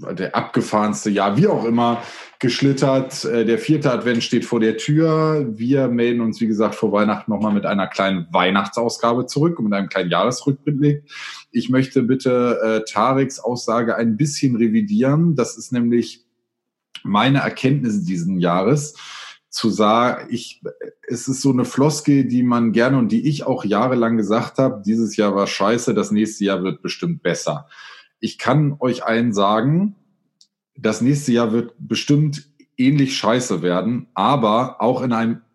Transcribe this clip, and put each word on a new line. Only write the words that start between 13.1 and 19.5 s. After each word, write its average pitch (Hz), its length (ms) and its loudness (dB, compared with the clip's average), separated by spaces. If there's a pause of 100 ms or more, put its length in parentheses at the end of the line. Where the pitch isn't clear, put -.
Aussage 117 560 -2
ein 117 220 0
bisschen 143 400 0
revidieren. 117 800 2
Das 120 200 -2
ist 113 140 -16
nämlich 120 540 0 (800)
meine 120 340 2
Erkenntnis 117 640 0
diesen 90 380 -2
Jahres. 98 560 0 (520)
Zu - 200 -4